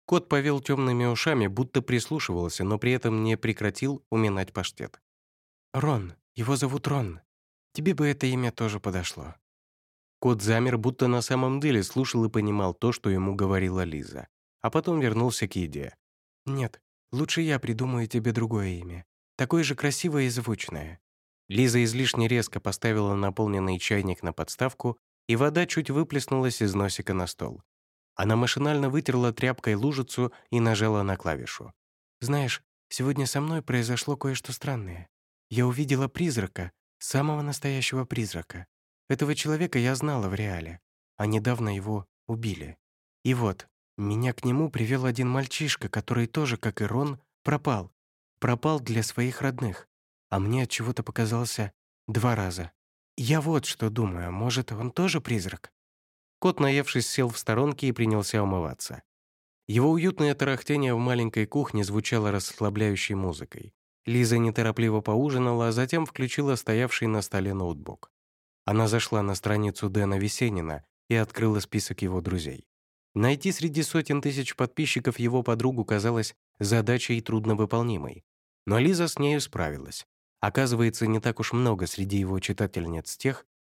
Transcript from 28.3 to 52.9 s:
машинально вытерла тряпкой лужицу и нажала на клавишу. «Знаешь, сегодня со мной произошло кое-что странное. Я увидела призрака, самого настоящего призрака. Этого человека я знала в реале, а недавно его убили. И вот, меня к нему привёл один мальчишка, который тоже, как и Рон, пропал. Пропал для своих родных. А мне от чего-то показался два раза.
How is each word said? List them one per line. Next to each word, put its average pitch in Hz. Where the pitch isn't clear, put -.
машинально 139
вытерла 127
тряпкой 123
лужицу 127
и 120
нажала 110
на 98
клавишу. -
«Знаешь, 135
сегодня 135
со 139
мной 156
произошло 123
кое-что 131
странное. 98
Я 123
увидела 135
призрака, 113
самого 147
настоящего 135
призрака. 92
Этого 143
человека 156
я 127
знала 123
в 98
реале, 87
а 104
недавно 107
его 101
убили. 98
И 127
вот, 113
меня 110
к -
нему 139
привёл 127
один 123
мальчишка, 131
который 117
тоже, 131
как -
и 104
Рон, 131
пропал. 139
Пропал 135
для 113
своих 123
родных. 127
А 98
мне 117
от 120
чего-то 120
показался 113
два 113
раза. 90